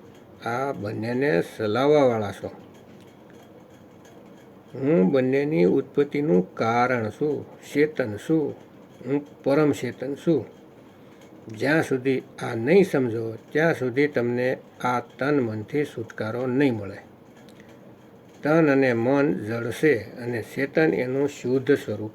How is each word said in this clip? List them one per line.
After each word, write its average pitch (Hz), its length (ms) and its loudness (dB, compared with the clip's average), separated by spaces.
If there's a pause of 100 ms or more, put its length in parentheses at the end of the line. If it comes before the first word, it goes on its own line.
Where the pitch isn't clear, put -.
(460)
આ 127 260 -4
બંનેને 120 720 -2 (140)
ચલાવવાવાળા 117 760 2
છો. 98 200 -10 (2250)
હું 156 380 2
બંનેની 139 520 2
ઉત્પત્તિનું 147 920 0
કારણ 120 540 0
છું, - 360 -4 (280)
ચેતન 131 440 0
છું, 143 380 -2 (500)
હું 143 380 -6
પરમ 143 280 4
ચેતન 127 440 -6
છું. 139 300 0 (1000)
જ્યાં 131 360 0
સુધી 131 360 0
આ - 360 -10
નહીં 156 360 4
સમજો, 113 440 -2 (160)
ત્યાં 160 220 2
સુધી 127 340 0
તમને 123 500 0 (260)
આ 123 160 0
તન 139 400 -2
મનથી 110 440 -4
છુટકારો 120 600 -8
નહીં 131 280 2
મળે. 98 240 -8 (1500)
તન 156 280 4
અને 135 220 4
મન 139 400 2
જળ 117 380 -6
છે 117 460 0
અને 120 240 -6
ચેતન 139 520 0
એનું 131 340 -2
શુદ્ધ 131 480 0
સ્વરૂપ 107 400 -6